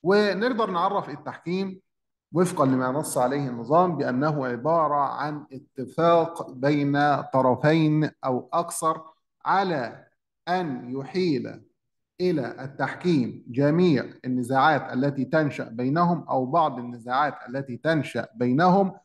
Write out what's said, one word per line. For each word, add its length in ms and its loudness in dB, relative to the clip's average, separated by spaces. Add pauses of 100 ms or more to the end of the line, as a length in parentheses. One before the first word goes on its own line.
ونقدر 680 2
نعرف 380 0
التحكيم 720 -8 (520)
وفقا 320 2
لما 260 2
نص 260 -4
عليه 320 0
النظام 480 2
بأنه 480 0
عبارة 500 0
عن 560 -4
اتفاق 1000 0
بين 720 2 (120)
طرفين 760 2 (140)
أو 280 -4
أكثر 500 -2 (420)
على 600 -2 (420)
أن 520 -4
يحيل 600 -2 (600)
إلى 420 -2
التحكيم 840 -2
جميع 580 4 (200)
النزاعات 680 2
التي 320 0
تنشأ 440 -2
بينهم 600 0
أو 160 0
بعض 340 0
النزاعات 560 -2 (140)
التي 280 -8
تنشأ 580 -2
بينهم 580 4 (120)